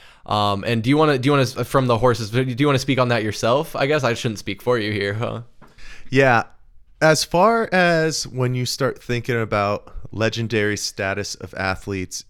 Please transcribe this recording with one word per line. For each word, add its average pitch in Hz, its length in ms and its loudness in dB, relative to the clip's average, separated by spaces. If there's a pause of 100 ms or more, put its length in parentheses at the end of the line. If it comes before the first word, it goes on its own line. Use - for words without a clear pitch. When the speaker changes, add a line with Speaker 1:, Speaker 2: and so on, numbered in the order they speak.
(240)
Speaker 1:
Um, 101 400 -2
and 113 200 0
do 123 40 0
you 143 80 4
wanna, 151 220 4
do 123 80 -4
you 147 60 4
wanna, 135 140 4
from 127 420 0
the 117 100 4
horses, 113 320 2
do 123 140 0
you 131 220 0
wanna 139 120 4
speak 135 220 0
on 123 80 2
that 117 160 0
yourself? 120 500 0
I 139 120 0
guess 143 180 0
I 117 100 0
shouldn't 110 240 -4
speak - 240 -10
for 123 160 0
you 107 140 -2
here, 101 220 -2
huh? 113 280 -6 (680)
Speaker 2:
Yeah. 131 340 4 (580)
As 156 200 4
far 220 480 2
as 170 560 0
when 127 280 -2
you 123 100 -2
start - 380 -4
thinking 120 360 -2
about 104 560 -2 (160)
legendary 107 680 0
status 98 560 -6
of - 180 -14
athletes, 95 760 -4